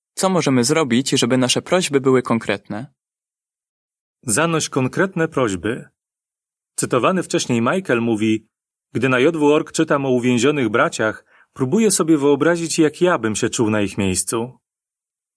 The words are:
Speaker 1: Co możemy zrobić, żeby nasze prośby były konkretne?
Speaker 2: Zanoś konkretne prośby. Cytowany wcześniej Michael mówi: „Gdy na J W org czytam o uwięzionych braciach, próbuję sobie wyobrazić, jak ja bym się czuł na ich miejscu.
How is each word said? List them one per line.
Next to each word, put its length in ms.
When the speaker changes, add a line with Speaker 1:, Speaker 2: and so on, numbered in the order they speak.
Speaker 1:
Co 120
możemy 360
zrobić, 460
żeby 280
nasze 240
prośby 380
były 220
konkretne? 720
Speaker 2:
Zanoś 460
konkretne 600
prośby. 600
Cytowany 460
wcześniej 380
Michael 420
mówi: 460
„Gdy 160
na 100
J 180
W 80
org 280
czytam 340
o 40
uwięzionych 580
braciach, 560
próbuję 380
sobie 280
wyobrazić, 600
jak 220
ja 180
bym 180
się 120
czuł 220
na 120
ich 160
miejscu. 600